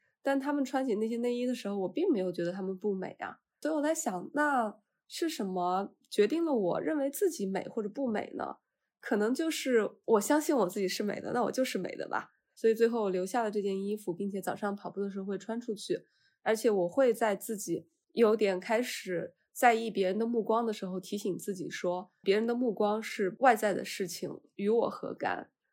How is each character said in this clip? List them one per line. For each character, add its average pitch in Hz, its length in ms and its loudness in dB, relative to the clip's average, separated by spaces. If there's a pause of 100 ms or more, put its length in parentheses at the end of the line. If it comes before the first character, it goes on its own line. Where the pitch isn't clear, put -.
(220)
但 277 180 2
她 269 120 -2
们 294 120 0
穿 269 220 -2
起 233 100 2
那 214 120 0
些 233 100 -2
内 240 180 0
衣 247 100 -2
的 247 100 0
时 220 120 -6
候， 202 120 -2
我 185 100 -2
并 339 220 2
没 226 80 2
有 185 120 0
觉 175 120 -4
得 175 80 -2
她 196 100 -6
们 190 160 -4
不 202 160 -2
美 185 260 -6
啊。 - 200 -10 (220)
所 302 100 -2
以 - 20 0
我 302 80 0
在 302 140 2
想， 190 380 -4
那 277 440 2 (300)
是 - 220 -4
什 262 160 -4
么 185 480 0 (160)
决 208 180 6
定 320 160 0
了 320 100 0
我 190 280 2
认 311 160 -2
为 277 120 0
自 370 200 0
己 214 160 -4
美 190 220 -4
或 202 140 -6
者 208 60 -4
不 262 200 -4
美 208 280 -4
呢？ - 220 -6 (420)
可 - 160 -2
能 214 180 2
就 320 160 -2
是 247 400 2 (160)
我 214 160 6
相 294 180 4
信 302 160 2
我 208 120 4
自 196 120 -4
己 190 80 2
是 - 140 -4
美 208 200 -2
的， - 120 -6
那 240 100 2
我 - 80 0
就 254 120 0
是 254 140 -2
美 - 180 -6
的 - 120 -8
吧。 - 240 -4 (220)
所 - 160 2
以 226 60 4
最 233 120 6
后 226 220 0
留 185 160 0
下 240 160 0
了 220 80 0
这 208 120 -2
件 196 200 -2
衣 202 140 -2
服， 208 180 -4
并 202 160 -4
且 190 120 -4
早 - 140 -4
上 202 200 -4
跑 202 140 -10
步 185 120 -8
的 202 80 -4
时 190 80 -10
候 190 80 -6
会 196 120 -4
穿 226 220 -8
出 233 140 -6
去。 - 320 -6 (380)
而 226 120 2
且 220 140 2
我 185 200 2
会 247 240 4
在 214 220 0
自 214 200 -6
己 180 320 -6 (260)
有 220 220 6
点 196 240 2
开 220 220 0
始 185 520 -6 (200)
在 240 200 6
意 226 160 -2
别 190 180 0
人 196 100 0
的 226 80 0
目 233 180 0
光 226 220 2
的 220 60 0
时 208 140 -8
候， 185 140 -6
提 196 180 -6
醒 190 200 -2
自 196 180 -6
己 156 140 -8
说： 180 420 -4 (100)
别 196 140 4
人 220 100 2
的 233 80 0
目 247 180 0
光 208 300 2
是 208 380 -2
外 240 160 8
在 214 180 2
的 - 100 -4
事 196 240 -6
情， 156 320 -8 (160)
与 202 140 0
我 220 200 4
何 - 240 -6
干？ - 360 -4 (240)